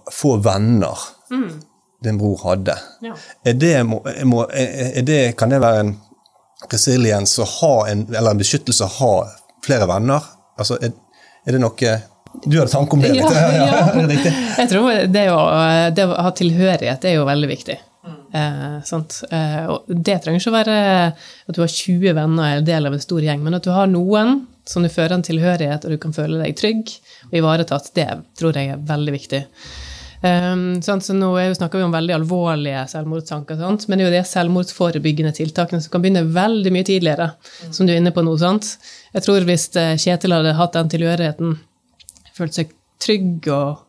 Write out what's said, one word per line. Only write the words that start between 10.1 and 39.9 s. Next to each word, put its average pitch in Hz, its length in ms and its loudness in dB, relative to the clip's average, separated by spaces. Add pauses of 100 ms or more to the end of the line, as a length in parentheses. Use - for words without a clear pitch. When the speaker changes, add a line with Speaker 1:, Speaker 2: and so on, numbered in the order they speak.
Speaker 1:
Altså, 123 240 -4
er, 120 100 -2 (540)
er 131 60 -2
det 131 80 2
noe, 110 400 0 (460)
du 151 120 4
hadde 131 120 2
tanke 143 220 0
om 147 80 4
det, 269 160 4
Speaker 2:
Ja, 262 120 2
Speaker 1:
vet 262 40 4
du? - 240 4
<laughs> - 0 -
Speaker 2:
ja. - 340 4
Speaker 1:
Er 160 160 2
det 143 100 2
riktig? 269 180 2 (240)
Speaker 2:
Jeg 247 100 2
tror 214 440 2
det 202 180 4
å, 160 640 2
det 190 120 2
å 180 160 0
ha 180 80 2
tilhørighet 170 760 0
er 180 120 2
jo 147 80 2
veldig 143 240 0
viktig. - 300 -8 (280)
Speaker 3:
Mm. 156 120 -16 (160)
Speaker 2:
Eh, 147 500 -4
sant? 160 460 -8
Eh, 160 380 -4
og 151 200 -6
det 175 340 -2
trenger 165 180 0
ikke 226 120 -2
å 226 120 2
være 214 120 0 (720)
at 175 60 -6
du 175 60 -2
har 170 80 2
tjue 175 460 0
venner 156 420 2
eller 151 100 2
del 160 200 2
av 139 60 -2
en 147 80 -4
stor 170 200 -2
gjeng, 147 220 0
men 160 120 -2
at 175 80 -4
du 180 80 -2
har 196 160 2
noen 214 600 2 (180)
som - 200 -2
du 170 40 2
føler 165 280 0
en 175 60 0
tilhørighet, 160 600 0
og 160 60 -4
du 151 80 -2
kan 156 140 -6
føle 156 260 -2
deg 151 160 -2
trygg 220 380 -2 (340)
og - 80 -16
ivaretatt, 160 600 0
det 160 120 0 (320)
tror 165 160 0
jeg 139 160 -4
er 139 80 -8
veldig 147 340 -4
viktig. 139 280 -6 (840)
Ehm, 180 600 0
sant? 196 180 -2
Så 190 140 -6
nå 190 140 0 (100)
er 185 80 0
jo, 185 80 -2
snakker 185 240 -2
vi 185 60 0
om 170 80 0
veldig 165 200 0
alvorlige 160 680 -2 (100)
selvmordstanker, 156 680 -8
sant? 202 300 -4
Men 190 100 0
det 190 80 2
er 175 40 2
jo 175 80 2
de 180 100 -2
selvmordsforebyggende 170 1040 0
tiltakene 170 480 -4
som - 120 -12
kan 175 100 0
begynne 185 260 2
veldig 190 460 0
mye 185 100 0
tidligere, 170 440 0 (340)
Speaker 3:
Mm. 165 80 -16
Speaker 2:
som 190 140 2
du 175 60 4
er 170 60 2
inne 175 140 4
på 170 100 0
nå, 160 160 0
sant? 190 380 0 (380)
Jeg 190 100 -4
tror 202 240 4
hvis, 175 280 0
eh, 165 200 0